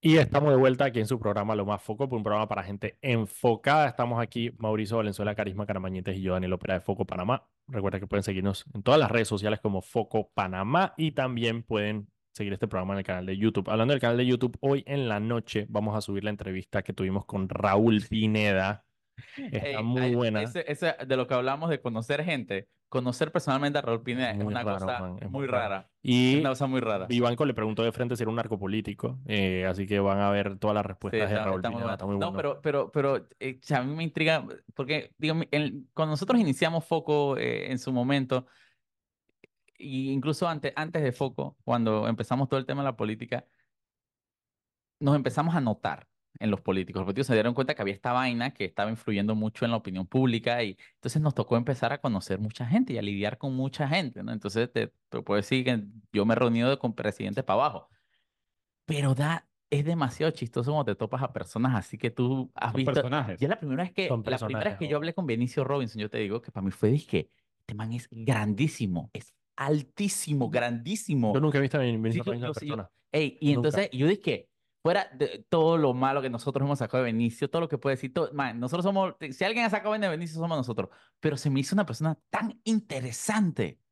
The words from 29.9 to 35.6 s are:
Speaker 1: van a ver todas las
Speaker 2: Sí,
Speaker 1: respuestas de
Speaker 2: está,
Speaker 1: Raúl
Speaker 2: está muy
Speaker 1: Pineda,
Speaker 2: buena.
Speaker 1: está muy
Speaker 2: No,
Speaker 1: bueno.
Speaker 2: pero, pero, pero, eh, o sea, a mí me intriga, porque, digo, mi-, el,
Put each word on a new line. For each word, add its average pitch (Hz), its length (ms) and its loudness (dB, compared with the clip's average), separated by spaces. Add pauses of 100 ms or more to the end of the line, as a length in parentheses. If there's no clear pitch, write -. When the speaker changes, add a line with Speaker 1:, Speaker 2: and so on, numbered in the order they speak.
Speaker 1:
van 98 200 2
a 101 100 4
ver 101 300 0
todas 107 160 0
las 104 80 0
Speaker 2:
Sí, 98 40 -4
Speaker 1:
respuestas 98 420 -2
de 104 60 0
Speaker 2:
está, 107 100 0
Speaker 1:
Raúl 95 140 0
Speaker 2:
está 92 100 -4
muy 117 80 -6
Speaker 1:
Pineda, 117 80 -6
Speaker 2:
buena. 98 100 -2
Speaker 1:
está 95 100 -8
muy 101 120 -2
Speaker 2:
No, 165 140 -2
Speaker 1:
bueno. 190 60 -6
Speaker 2:
pero, 143 240 -2
pero, 143 300 0
pero, 139 360 0 (120)
eh, 127 220 -8
o - 40 -20
sea, 143 140 2
a 123 40 -2
mí 139 120 -4
me 160 80 -4
intriga, 160 420 0 (280)
porque, 143 440 -4
digo, 156 180 0
mi-, 165 160 -2
el, 143 420 0